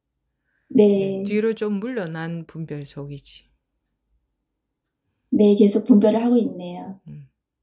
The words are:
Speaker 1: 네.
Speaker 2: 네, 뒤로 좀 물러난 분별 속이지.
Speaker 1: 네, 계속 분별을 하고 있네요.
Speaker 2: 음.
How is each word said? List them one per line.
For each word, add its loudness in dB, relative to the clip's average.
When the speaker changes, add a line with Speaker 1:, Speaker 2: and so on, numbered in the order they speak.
Speaker 1:
네. 6
Speaker 2:
네, -2
뒤로 -2
좀 -6
물러난 -8
분별 -12
속이지. -16
Speaker 1:
네, 4
계속 2
분별을 4
하고 2
있네요. -8
Speaker 2:
음. -20